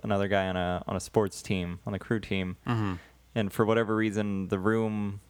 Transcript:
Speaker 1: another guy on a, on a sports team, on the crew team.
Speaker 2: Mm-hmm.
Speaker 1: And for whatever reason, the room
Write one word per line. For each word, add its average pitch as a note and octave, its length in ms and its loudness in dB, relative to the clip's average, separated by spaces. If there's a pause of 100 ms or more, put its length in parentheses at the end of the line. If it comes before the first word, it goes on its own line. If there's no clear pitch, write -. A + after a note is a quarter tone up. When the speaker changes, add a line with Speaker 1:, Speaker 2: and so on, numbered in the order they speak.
Speaker 1:
another G2+ 240 2
guy F#2+ 200 2
on F#2 100 0
a, F2+ 300 0
on F#2+ 80 -2
a F#2 40 -2
sports - 420 0
team, F2+ 440 -2
on G#2+ 80 -4
the F#2 60 -2
crew A#2 200 -2
team. F#2 460 -2
Speaker 2:
Mm-hmm. G#2+ 280 0 (420)
Speaker 1:
And G#2+ 180 0
for A2+ 120 4
whatever A2 300 4
reason, G#2 520 0
the G2 120 0
room G#2+ 600 0 (100)